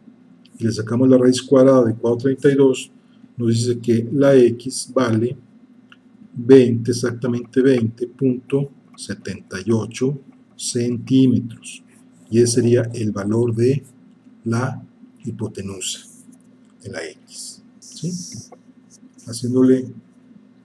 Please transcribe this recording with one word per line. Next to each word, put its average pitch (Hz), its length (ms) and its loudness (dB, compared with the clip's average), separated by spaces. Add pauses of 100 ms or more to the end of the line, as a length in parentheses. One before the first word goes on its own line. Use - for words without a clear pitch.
(580)
y 113 60 -6
le 107 80 -2
sacamos 120 360 0
la 131 80 8
raíz 127 240 4
cuadrada 131 460 6
de 110 80 0
cuatro 117 240 -2
treinta 135 340 0
y - 20 0
dos, 135 360 2 (480)
nos 117 100 -2
dice 117 300 0
que 113 340 0
la 139 240 4
x 123 580 2
vale 120 400 -2 (1000)
veinte, 120 560 4
exactamente 120 720 -4
veinte 120 440 0
punto 135 640 -4 (240)
setenta - 720 -14
y 113 80 -2
ocho 127 480 -4 (340)
centímetros. 120 1300 -2 (480)
Y 110 100 2
ese 120 200 2
sería 117 220 2 (100)
el 107 180 -6
valor 110 440 -2
de 127 280 0 (640)
la 117 400 -6 (400)
hipotenusa 95 760 -10 (800)
de - 80 -16
la 73 160 -10
x. - 560 -20 (160)
¿Sí? - 340 -12 (1120)
Haciéndole, 127 600 0 (800)